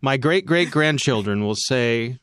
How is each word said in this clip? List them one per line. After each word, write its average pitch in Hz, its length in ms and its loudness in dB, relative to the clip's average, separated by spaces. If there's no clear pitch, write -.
my 135 160 0
great-great-grandchildren 147 1300 0
will 107 100 -2
say, 120 680 0